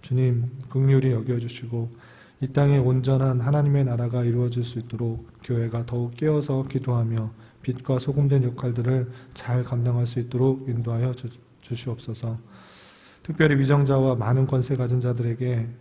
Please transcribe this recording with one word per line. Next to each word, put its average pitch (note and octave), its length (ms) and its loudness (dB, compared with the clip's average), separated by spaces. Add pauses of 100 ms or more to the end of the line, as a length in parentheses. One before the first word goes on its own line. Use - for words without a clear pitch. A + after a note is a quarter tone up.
주님, B2 480 0 (180)
긍휼히 C3 440 4
여겨주시고 A#2 760 -4 (500)
이 C3 80 -4
땅에 C#3+ 300 4
온전한 C3 640 2
하나님의 C#3+ 440 2
나라가 A#2+ 400 0
이루어질 A#2+ 400 0
수 A#2 160 -8
있도록 A2+ 480 -6 (140)
교회가 A#2 440 -2
더욱 A#2+ 300 -4
깨어서 C#3+ 480 0
기도하며 A2+ 680 -2 (340)
빛과 B2+ 340 -2
소금 C#3 300 0
된 C#3 160 4
역할들을 B2 680 -2 (220)
잘 B2 320 -2
감당할 A#2+ 420 0
수 B2 140 -4
있도록 C3 480 0
인도하여 A#2+ 460 -2
주-, A#2+ 140 -10 (340)
주시옵소서. A2+ 760 -8 (880)
특별히 D3+ 340 2
위정자와 C3+ 580 4
많은 B2 300 2
권세 C3 300 0
가진 B2 240 0
자들에게 A#2+ 680 -2 (140)